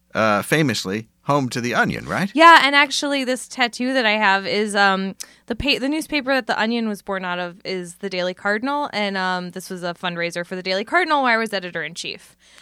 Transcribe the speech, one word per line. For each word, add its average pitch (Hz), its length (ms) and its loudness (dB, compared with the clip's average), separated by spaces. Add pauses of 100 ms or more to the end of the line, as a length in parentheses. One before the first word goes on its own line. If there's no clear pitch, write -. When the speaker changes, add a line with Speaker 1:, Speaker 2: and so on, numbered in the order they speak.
(140)
Speaker 1:
uh, 104 280 4
famously 110 640 0 (200)
home 143 220 0
to 131 100 -4
the 117 140 -2
Onion, 113 320 0
right? 151 280 -2
Speaker 2:
Yeah, 320 300 10
and 277 100 2
actually 285 480 2
this 254 240 -4
tattoo 247 460 -2
that 262 140 2
I 208 60 4
have 196 340 2
is, 208 280 -2
um, 196 400 2 (320)
the 240 80 -4
pa-, 254 240 0
the 247 100 -2
newspaper 294 460 -2
that 262 120 -2
the - 120 -2
Onion 226 300 -2
was 208 140 -6
born 190 200 -6
out 180 160 -4
of 175 280 -8
is 180 300 -6
the 202 120 -8
Daily 180 240 -2
Cardinal, 254 600 -2
and, 202 240 -2
um, 185 320 -2
this 185 180 -12
was 185 160 -10
a 175 80 -4
fundraiser 170 540 -4
for 185 100 -8
the 185 60 -8
Daily 190 220 -2
Cardinal 311 380 2
where 240 120 4
I - 20 4
was 226 160 -2
editor-in-chief. 175 840 -8 (280)